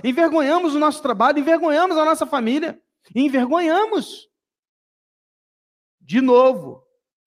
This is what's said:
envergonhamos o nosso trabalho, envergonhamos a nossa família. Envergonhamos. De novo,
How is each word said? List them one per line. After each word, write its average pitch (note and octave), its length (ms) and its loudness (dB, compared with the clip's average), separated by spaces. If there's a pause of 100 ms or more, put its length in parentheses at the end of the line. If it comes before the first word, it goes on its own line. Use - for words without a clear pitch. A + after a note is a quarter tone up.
envergonhamos D#4 720 0
o D4 40 -2
nosso D4+ 240 -2
trabalho, B3+ 380 0
envergonhamos E4 580 0
a D#4 80 2
nossa D#4 180 0
família. C#4 560 -4 (340)
Envergonhamos. D#4 1160 -2 (1700)
De F3+ 220 -2
novo, B3 600 2 (440)